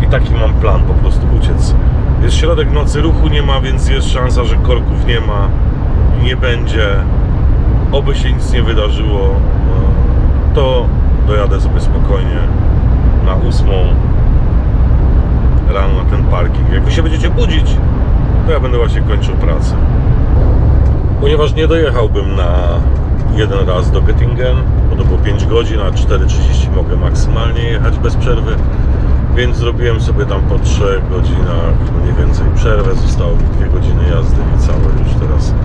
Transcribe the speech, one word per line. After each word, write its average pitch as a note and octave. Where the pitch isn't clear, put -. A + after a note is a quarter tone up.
I -
taki -
mam -
plan, -
po -
prostu -
uciec. -
Jest -
środek D3
nocy, D3+
ruchu D#3
nie D3
ma, C3+
więc C3
jest C3
szansa, B2+
że -
korków -
nie A2
ma, G#2+
nie B2+
będzie. A2+
Oby -
się B2
nic B2
nie B2
wydarzyło, A#2+
to C3+
dojadę G#2
sobie -
spokojnie -
na F#2
ósmą -
rano G2+
na -
ten -
parking. -
Jak -
wy -
się E3
będziecie -
budzić, E3+
to D#3+
ja D3+
będę B2+
właśnie -
kończył -
pracę. -
Ponieważ D3+
nie D#3
dojechałbym B2
na F#2+
jeden G2+
raz F2+
do -
Göttingen, -
bo -
to -
było -
pięć -
godzin, A2+
a -
cztery -
trzydzieści -
mogę -
maksymalnie -
jechać -
bez -
przerwy, -
więc A#2+
zrobiłem A#2
sobie A#2
tam G2
po A2
trzech G2
godzinach -
mniej -
więcej -
przerwę. G#2+
Zostało F#2+
mi -
dwie -
godziny -
jazdy -
niecałe -
już -
teraz -